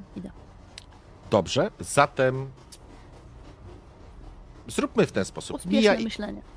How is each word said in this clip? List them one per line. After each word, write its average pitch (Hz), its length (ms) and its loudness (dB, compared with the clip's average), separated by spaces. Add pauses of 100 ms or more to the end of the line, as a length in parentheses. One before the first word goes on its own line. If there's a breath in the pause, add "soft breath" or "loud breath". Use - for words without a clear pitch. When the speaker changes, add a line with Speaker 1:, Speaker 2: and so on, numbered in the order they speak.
(160)
Speaker 1:
Idę. 185 160 -12 (1000)
Speaker 2:
Dobrze, 117 480 2
zatem... 135 680 2 (2250)
Zróbmy 214 380 0
w - 60 -2
ten 95 140 -2
sposób. - 320 -10
Speaker 1:
Pospieszne 196 240 2
Speaker 2:
Mia 208 140 6
i, 226 80 -2
Speaker 1:
myślenie. 208 380 -8 (160)